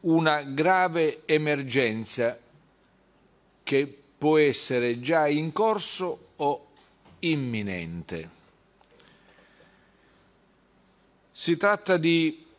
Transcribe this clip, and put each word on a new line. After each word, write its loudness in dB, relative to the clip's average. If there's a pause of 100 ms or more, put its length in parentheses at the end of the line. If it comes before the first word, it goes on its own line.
una 2
grave 0
emergenza 0 (1300)
che -2 (200)
può 2
essere 0
già 2
in -2
corso -4
o -2 (520)
imminente. -4 (3000)
Si 0
tratta 0
di 0 (140)